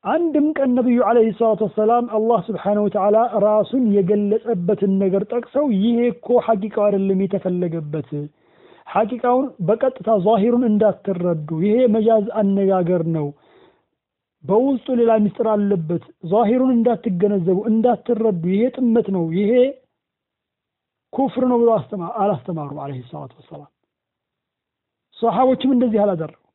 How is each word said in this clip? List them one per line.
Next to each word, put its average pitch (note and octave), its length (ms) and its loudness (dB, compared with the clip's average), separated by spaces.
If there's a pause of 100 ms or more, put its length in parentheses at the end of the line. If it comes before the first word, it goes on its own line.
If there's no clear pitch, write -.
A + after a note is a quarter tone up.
አንድም D4+ 480 0
ቀን C4+ 200 0
ነብዩ B3 280 2
ዐለይሂ A3+ 320 2
ሰላቱ A3 300 0
ወሰላም A3 480 0
አላህ A3+ 320 0
ስብሓነሁ G#3 400 -2
ወተዓላ G#3 340 0 (240)
ራሱን G#3+ 500 0
የገለጸበትን G3+ 1040 0
ነገር F#3+ 300 0
ጠቅሰው A#3+ 380 -4 (100)
ይሄ A3+ 320 0
እኮ A#3+ 220 -6 (120)
ሐቂቃው G#3+ 440 -2
አይደለም G3 360 0
የተፈለገበት፣ F3 920 -4 (760)
ሐቂቃውን B3 600 0 (140)
በቀጥታ G#3+ 480 -2 (120)
ዛሂሩን A3+ 440 2
እንዳትረዱ፣ F3+ 840 0 (120)
ይሄ G#3 160 2 (120)
መጃዝ A3 460 2
አነጋገር F#3+ 760 0
ነው፣ D#3 180 -2 (1160)
በውስጡ B3 500 0
ሌላ A#3 240 2
ሚስጥር G#3 300 0
አለበት፣ G3 560 -2 (200)
ዛሂሩን A#3 480 2
እንዳትገነዘቡ፣ G3+ 920 0
እንዳትረዱ፣ A3 840 0
ይሄ G3 240 0
ጥመት A#3 380 0
ነው፣ F3+ 220 -2
ይሄ G3+ 200 0 (1600)
ኩፍር B3+ 320 -2
ነው B3 140 2
ብሎ A#3 140 4
አስተማ-፣ F3+ 440 -4
አላስተማሩም E3 640 -4
ዐለይሂ C#3 260 -12
ሰላቱ D3 320 -16
ወሰላም። - 340 -20 (1500)
ሰሃቦችም B3+ 540 2
እንደዚህ A#3 280 2
አላደረጉ። F3+ 400 -2 (140)